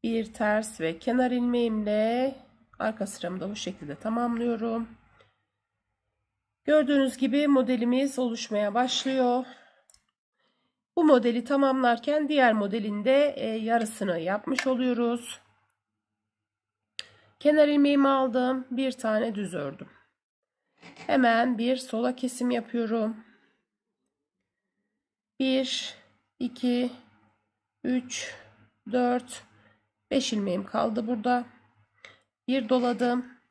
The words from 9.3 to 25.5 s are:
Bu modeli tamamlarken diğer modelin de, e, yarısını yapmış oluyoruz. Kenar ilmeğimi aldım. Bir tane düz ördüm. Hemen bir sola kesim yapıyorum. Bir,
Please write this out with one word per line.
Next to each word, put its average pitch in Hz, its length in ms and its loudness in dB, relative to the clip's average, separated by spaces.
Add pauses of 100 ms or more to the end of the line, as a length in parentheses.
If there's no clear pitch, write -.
Bu 339 40 4
modeli 240 400 6
tamamlarken 269 880 2
diğer 254 240 4
modelin 208 520 -2
de, 277 320 4
e, 220 100 -6
yarısını 220 720 -2
yapmış 208 480 -4
oluyoruz. 240 760 -2 (2000)
Kenar 302 280 6
ilmeğimi 285 400 4
aldım. 262 640 0
Bir 262 200 -2
tane 220 440 -2
düz 190 180 -6
ördüm. 147 360 -8 (1200)
Hemen 247 500 4
bir 240 200 0
sola 247 380 -4
kesim 247 360 -4
yapıyorum. 226 760 -2 (2250)
Bir, 262 560 0 (440)